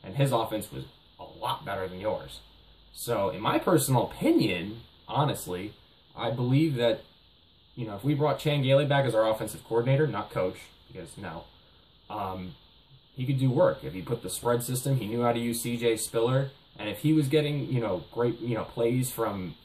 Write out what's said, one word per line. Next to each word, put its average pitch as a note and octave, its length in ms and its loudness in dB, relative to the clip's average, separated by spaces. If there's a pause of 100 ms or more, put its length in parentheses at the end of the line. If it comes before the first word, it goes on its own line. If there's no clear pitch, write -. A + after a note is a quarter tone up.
And G2 140 -14
his C3 160 2
offense A2 400 -2
was - 140 -12 (340)
a - 60 -16
lot - 400 -8
better F#2+ 200 -4
than F2+ 140 -10
yours. G#2+ 400 -6 (540)
So, G2+ 380 -2
in F#2 100 -8
my C3+ 180 2
personal C3+ 440 4
opinion, A2 800 0 (260)
honestly, G#2+ 640 -2 (420)
I A#2 160 -2
believe C3 440 2
that, A#2+ 260 2 (760)
you B2 100 -6
know, G#2 120 -8
if G2+ 80 -10
we D3 80 4
brought C#3+ 260 2
Chan D3 220 0
Gailey C3+ 240 6
back C#3 200 4
as A2 80 0
our A2 160 4
offensive A2 360 -4
coordinator, C3 420 4
not G#2+ 220 -6
coach, F#2 260 -2 (320)
because F2 300 -16
no, E2+ 260 -12 (680)
um, F#2+ 460 -6 (580)
he C3 120 -6
could C3+ 140 0
do C3 100 4
work. D3 340 2
If - 80 -8
he F#2 100 -8
put - 220 -6
the A#2+ 60 -8
spread A#2+ 340 0
system, B2+ 320 0
he G#2+ 120 -2
knew A#2+ 160 -2
how A#2+ 100 4
to A#2+ 60 0
use A#2 220 -2
C A#2+ 140 -2
J A#2 220 2
Spiller. B2+ 540 0 (260)
And G#2+ 100 -8
if G#2 120 -8
he D3+ 120 2
was D#3 160 4
getting, D3 420 0
you B2+ 120 0
know, G2 320 -2
great, A#2 260 0
you A#2 160 -2
know, G#2+ 80 -4
plays B2 480 0
from G2+ 540 -4